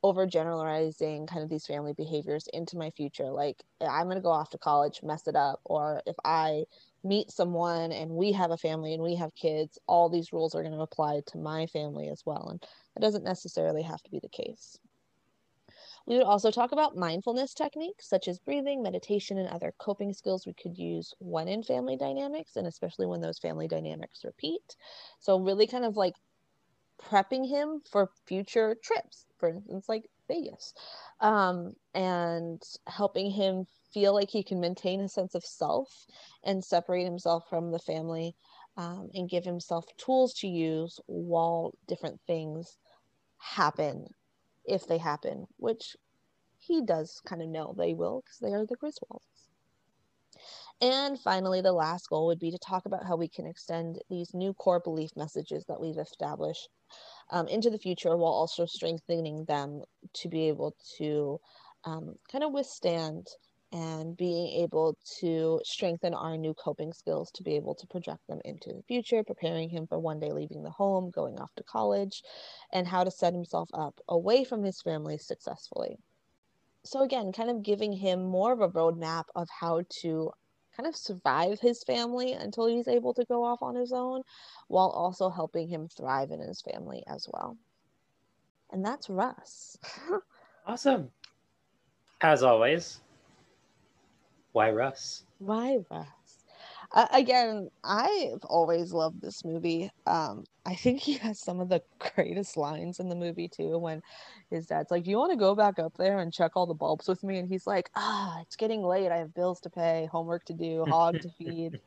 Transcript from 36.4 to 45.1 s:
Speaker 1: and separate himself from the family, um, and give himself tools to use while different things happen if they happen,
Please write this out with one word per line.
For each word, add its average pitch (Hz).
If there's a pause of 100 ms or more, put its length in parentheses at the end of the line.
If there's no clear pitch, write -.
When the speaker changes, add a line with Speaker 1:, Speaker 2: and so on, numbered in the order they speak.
Speaker 1:
and 190
separate 180
himself 175
from 170
the 165
family, 165 (420)
um, 180
and 180
give 180
himself 175 (120)
tools 262
to -
use 165
while 170 (140)
different -
things 160 (600)
happen 151 (540)
if 190
they 165
happen, 165 (100)